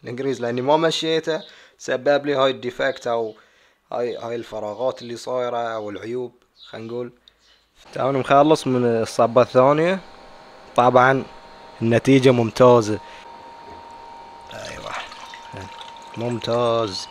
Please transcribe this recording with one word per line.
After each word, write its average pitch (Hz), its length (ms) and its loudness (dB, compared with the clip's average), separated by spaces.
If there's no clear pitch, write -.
الجريز 123 360 -6
لاني 120 220 -4
ما 143 140 2
مشيته 160 640 -2
سبب 139 480 -2
لي 143 80 -2
هاي 135 160 2
الديفكت 123 560 -6
او 117 280 -4
هاي، 120 240 -6
هاي 117 200 -10
الفراغات 110 680 -8
اللي 117 140 -12
صايرة 123 420 -6
او 113 320 -6
العيوب، 117 420 -10
خلينا 113 180 -16
نقول. 120 260 -10
تمام، 135 240 -2
مخلص 143 500 4
من 120 360 0
الصبة 117 400 2
الثانية. 151 580 2
طبعا 127 480 4
النتيجة 123 480 6
ممتازة. 117 680 4
ايوه، - 380 -14
ممتاز. 113 960 -4